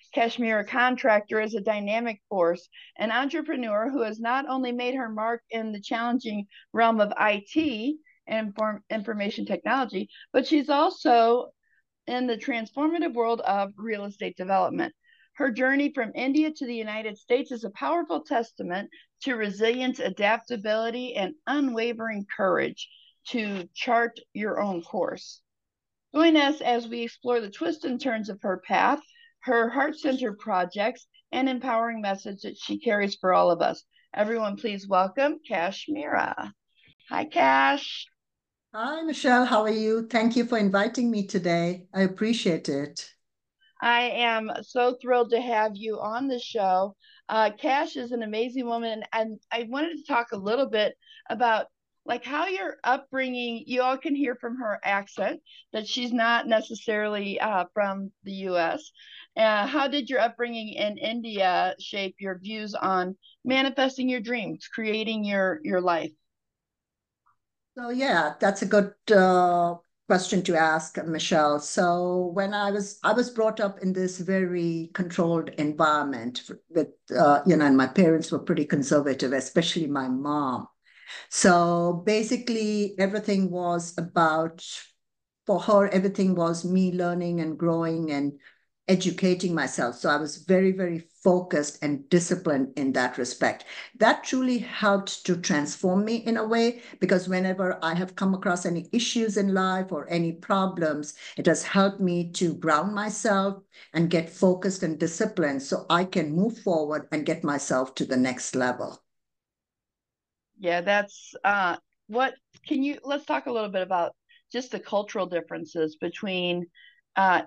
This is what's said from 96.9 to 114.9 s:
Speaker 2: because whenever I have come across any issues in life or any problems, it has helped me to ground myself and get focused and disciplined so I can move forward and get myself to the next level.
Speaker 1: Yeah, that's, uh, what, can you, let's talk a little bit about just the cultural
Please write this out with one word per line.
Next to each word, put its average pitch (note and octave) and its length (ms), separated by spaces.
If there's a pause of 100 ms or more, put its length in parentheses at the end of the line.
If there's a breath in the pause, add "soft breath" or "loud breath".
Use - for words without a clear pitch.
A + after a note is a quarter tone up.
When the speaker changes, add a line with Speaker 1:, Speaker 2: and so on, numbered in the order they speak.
Speaker 2:
because F3+ 300
whenever F#3 520
I E3 140
have F3+ 220
come G3 180
across F#3 320
any E3+ 260
issues A3+ 440
in G3 180
life F#3+ 380
or C#3+ 180
any E3+ 220
problems, E3+ 800 (220 loud breath)
it F3+ 100
has D#3 160
helped G3 380
me F3 320
to E3+ 220
ground D#3+ 380
myself G3 720 (320 loud breath)
and E3 160
get E3 180
focused F#3 540
and D#3+ 160
disciplined E3 640
so - 260
I F3 160
can D#3 300
move G#3+ 240
forward D3+ 540
and D3+ 120
get E3 200
myself C3+ 500
to - 100
the B2+ 120
next B2+ 400
level. - 440 (1600)
Speaker 1:
Yeah, F3 220
that's, G3+ 540 (100)
uh, G3 320 (320)
what, B3 260 (320)
can C4+ 160
you, C#4 220
let's C#4+ 220
talk C#4 200
a C4 60
little G#3+ 180
bit F#3+ 120
about F3+ 340 (340 soft breath)
just B3+ 220
the F#3+ 80
cultural G3+ 460